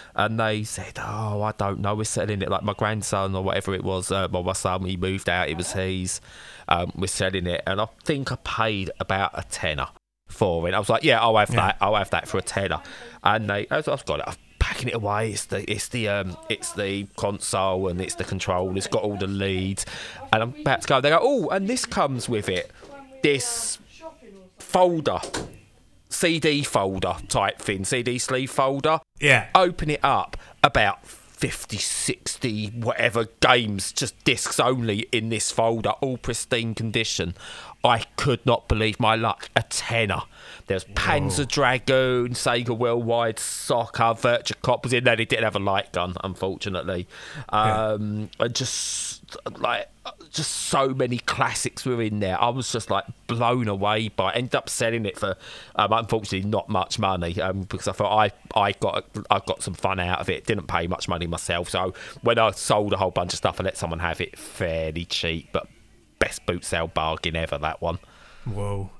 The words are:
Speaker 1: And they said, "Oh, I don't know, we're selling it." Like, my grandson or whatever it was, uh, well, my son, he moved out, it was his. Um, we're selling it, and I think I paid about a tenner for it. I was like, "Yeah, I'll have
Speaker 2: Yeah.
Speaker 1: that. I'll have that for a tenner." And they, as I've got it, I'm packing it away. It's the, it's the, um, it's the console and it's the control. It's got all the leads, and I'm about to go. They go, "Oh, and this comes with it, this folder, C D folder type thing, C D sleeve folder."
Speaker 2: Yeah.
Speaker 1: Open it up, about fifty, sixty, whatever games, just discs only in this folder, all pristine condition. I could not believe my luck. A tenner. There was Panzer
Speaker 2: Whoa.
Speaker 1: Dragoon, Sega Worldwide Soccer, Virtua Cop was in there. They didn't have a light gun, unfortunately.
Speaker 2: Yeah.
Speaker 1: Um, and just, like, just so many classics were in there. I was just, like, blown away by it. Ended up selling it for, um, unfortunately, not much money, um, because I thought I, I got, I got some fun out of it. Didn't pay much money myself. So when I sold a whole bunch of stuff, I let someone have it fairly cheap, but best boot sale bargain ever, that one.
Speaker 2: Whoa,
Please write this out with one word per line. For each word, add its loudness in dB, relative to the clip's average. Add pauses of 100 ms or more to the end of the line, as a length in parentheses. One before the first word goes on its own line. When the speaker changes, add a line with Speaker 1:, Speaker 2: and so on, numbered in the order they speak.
(160)
Speaker 1:
And 0
they 0
said, -10
"Oh, -4
I 0
don't -2
know, 0
we're -2
selling -2
it." -2
Like, 0
my 0
grandson 0
or -2
whatever 0
it -2
was, -2
uh, 0
well, -2
my 0
son, 0
he -2
moved -2
out, 2
it -2
was -4
his. -2 (480)
Um, 2
we're -2
selling -2
it, -2
and 0
I 0 (180)
think -2
I -6
paid -2
about 0
a -6
tenner -4 (400)
for 2
it. 0
I 2
was 0
like, 4
"Yeah, 6
I'll 6
have 6
Speaker 2:
Yeah. -2 (100)
Speaker 1:
that. 2
I'll 4
have 2
that 0
for -2
a -2
tenner." -2 (400)
And 4
they, -2
as 0
I've -2
got -2
it, -6
I'm -8 (240)
packing 0
it -2
away. 0
It's -6
the, -4
it's -4
the, -2
um, -2 (120)
it's -6
the -2 (100)
console 0
and -2
it's -6
the -4
control. -2
It's -4
got 0
all -2
the -2
leads, -2 (460)
and 6
I'm -4
about 2
to -4
go. 6
They 4
go, 6
"Oh, 4
and 0
this -2
comes 0
with 0
it, -2 (500)
this 0 (800)
folder, 2 (880)
C 2
D 4
folder 2 (140)
type 0
thing, -2
C 0
D -2
sleeve -2
folder." 2 (200)
Speaker 2:
Yeah. 6
Speaker 1:
Open 4
it 0
up, 2 (260)
about 4
fifty, -6
sixty, -4
whatever 0 (140)
games, 4
just -4
discs 2
only 2 (120)
in 2
this -2
folder, 2 (100)
all 0
pristine -2
condition. -2 (520)
I 4 (120)
could 0
not 4
believe 2
my 6
luck. -2
A 2
tenner. 0 (440)
There 0
was -4
Panzer 0
Speaker 2:
Whoa. 0
Speaker 1:
Dragoon, 2
Sega 0
Worldwide 2
Soccer, -2 (120)
Virtua 0
Cop 2
was -2
in 4
there. 6
They 2
didn't 0
have 2
a -2
light 0
gun, -2
unfortunately. -4 (460)
Speaker 2:
Yeah. 2
Speaker 1:
Um, -4 (100)
and -4
just, -6 (240)
like, -2 (440)
just -4
so 0
many 0
classics -2
were 0
in 0
there. 0
I 6
was -2
just, -4
like, 2 (240)
blown 2
away 0
by 0
it. 0
Ended -2
up -4
selling 0
it -4
for, -2 (400)
um, 4
unfortunately, 0
not 0
much -2
money, 0
um, -2
because -8
I 0
thought 0
I, 0 (280)
I 4
got, -2 (260)
I 4
got -2
some -6
fun -2
out 0
of -4
it. -4
Didn't -2
pay -2
much -4
money -2
myself. -4
So -2 (280)
when 4
I 6
sold 2
a 2
whole 2
bunch 0
of -4
stuff, 0
I -2
let -2
someone -4
have -2
it -6
fairly -4
cheap, -4
but -4 (500)
best -2
boot -2
sale -2
bargain -2
ever, -2
that -4
one. -2 (460)
Speaker 2:
Whoa, -4